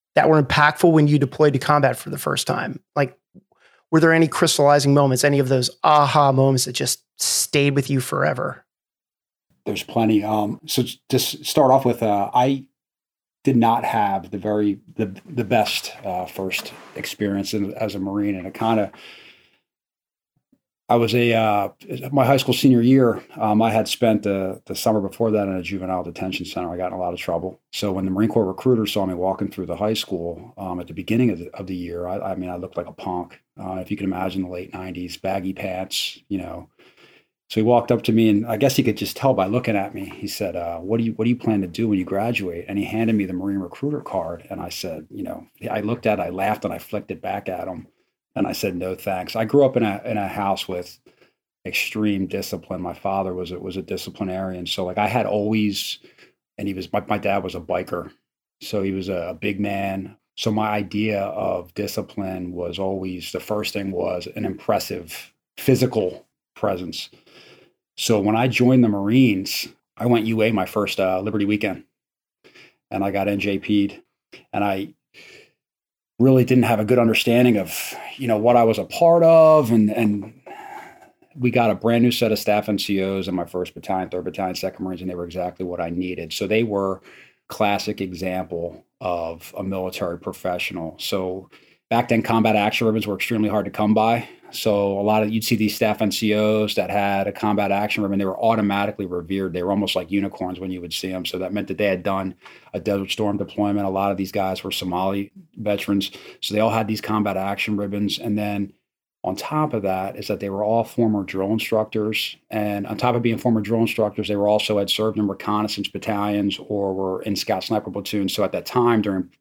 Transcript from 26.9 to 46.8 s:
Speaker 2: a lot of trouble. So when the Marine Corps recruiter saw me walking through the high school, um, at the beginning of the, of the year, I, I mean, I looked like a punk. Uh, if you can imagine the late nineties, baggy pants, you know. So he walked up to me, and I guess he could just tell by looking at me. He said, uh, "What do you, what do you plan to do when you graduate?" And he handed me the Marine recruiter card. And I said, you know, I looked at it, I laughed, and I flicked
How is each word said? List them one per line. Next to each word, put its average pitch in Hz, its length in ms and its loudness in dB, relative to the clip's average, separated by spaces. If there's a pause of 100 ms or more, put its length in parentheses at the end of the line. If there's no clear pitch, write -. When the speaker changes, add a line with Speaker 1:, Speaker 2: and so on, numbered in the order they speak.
Speaker 2:
a 92 60 -8
lot 87 140 -2
of 90 60 -10
trouble. 87 420 -4 (100)
So 101 220 -4
when 92 100 -2
the 95 80 -2
Marine 104 180 2
Corps 107 160 2
recruiter 110 420 2
saw 98 180 -2
me 95 80 -4
walking 92 360 -2
through 92 180 -8
the 85 100 -6
high 107 160 0
school, 87 640 -6
um, 90 240 -8
at 87 60 -14
the 80 60 -16
beginning 113 360 2
of 87 100 -2
the, 85 160 -12
of 92 120 -10
the 95 80 -6
year, 87 320 -8
I, 95 240 -6
I 92 40 -4
mean, 90 140 -6
I 90 80 -6
looked 90 180 -12
like 90 120 -6
a - 60 -16
punk. 90 480 -8 (160)
Uh, 92 180 -8
if 92 140 -8
you 104 60 -2
can 98 100 -6
imagine 95 360 -2
the 90 80 -4
late 90 240 -10
nineties, 90 420 -10
baggy 95 380 -4
pants, - 760 -6
you 98 120 -4
know. 87 280 -10 (800)
So 110 120 0
he - 0 -
walked 120 300 4
up 117 120 4
to - 80 2
me, 113 160 6
and 107 180 4
I 113 120 -4
guess 135 180 2
he - 80 4
could 110 140 2
just - 180 -6
tell 131 200 2
by 95 100 2
looking 110 320 0
at 98 160 -4
me. 98 160 -10
He - 180 -10
said, 90 300 -6
uh, 85 220 -6
"What 98 180 0
do 117 80 2
you, 110 80 -2
what 110 100 -4
do 117 60 4
you 120 80 2
plan 110 240 0
to 92 60 -2
do 110 200 -2
when 104 100 2
you 92 60 0
graduate?" 95 640 -2
And 98 100 -4
he 101 60 0
handed 110 320 0
me 104 100 2
the 92 80 -6
Marine 98 260 -2
recruiter 139 420 -6
card. 85 480 -6
And 95 100 -8
I 90 80 -8
said, 80 420 -10
you 101 140 -10
know, 85 240 -10 (240)
I 107 100 -2
looked 117 240 -4
at 107 140 2
it, 92 40 -4
I 87 60 -4
laughed, 98 360 -2
and 87 80 -4
I - 60 -8
flicked - 320 -10